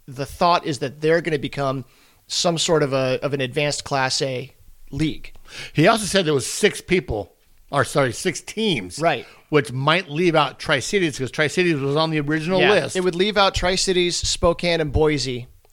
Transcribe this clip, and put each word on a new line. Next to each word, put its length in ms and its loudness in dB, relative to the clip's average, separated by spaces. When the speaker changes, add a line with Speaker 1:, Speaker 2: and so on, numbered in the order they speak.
Speaker 1:
the 180 -8
thought 400 2
is 120 -2
that 240 -6
they're 180 4
gonna 180 -2
become 460 -4
some 300 0
sort 260 2
of 120 0
a, 280 0
of 120 -2
an 80 -2
advanced 420 -2
Class 380 0
A 300 -4
league. 420 -4
Speaker 2:
He 140 4
also 180 4
said 220 2
there 80 2
was 160 0
six 300 0
people, 520 -2
or 140 2
sorry, 280 0
six 280 -4
teams, 580 -2
Speaker 1:
Right. 260 0
Speaker 2:
which 220 2
might 380 -4
leave 240 0
out 240 0
Tri-Cities, 600 -2
'cause 120 -6
Tri-Cities 500 0
was 160 -2
on 140 0
the 100 0
original 400 0
Speaker 1:
Yeah, 120 4
Speaker 2:
list. 240 0
Speaker 1:
it 60 0
would 120 0
leave 240 0
out 160 4
Tri-Cities, 600 0
Spokane, 680 0
and 100 -4
Boise, 540 0